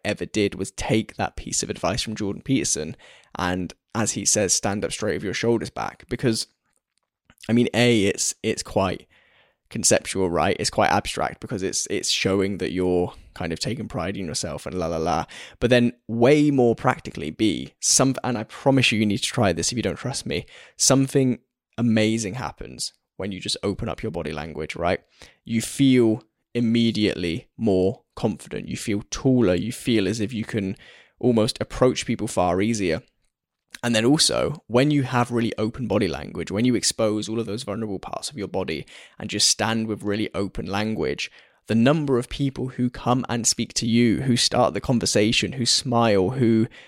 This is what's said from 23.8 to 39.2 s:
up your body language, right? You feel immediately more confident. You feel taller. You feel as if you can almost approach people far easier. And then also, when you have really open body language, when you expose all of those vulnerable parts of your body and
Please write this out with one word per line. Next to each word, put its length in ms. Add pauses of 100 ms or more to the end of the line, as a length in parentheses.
up 140
your 100
body 200
language, 440
right? 240 (440)
You 160
feel 640 (320)
immediately 920 (100)
more 440 (120)
confident. 540
You 100
feel 320
taller. 440
You 180
feel 360
as 120
if 120
you 120
can 320 (420)
almost 420
approach 460
people 220
far 340
easier. 400 (800)
And 120
then 120
also, 600
when 240
you 120
have 280
really 280
open 280
body 220
language, 420
when 140
you 100
expose 540
all 100
of 60
those 180
vulnerable 360
parts 320
of 80
your 100
body 380 (320)
and 100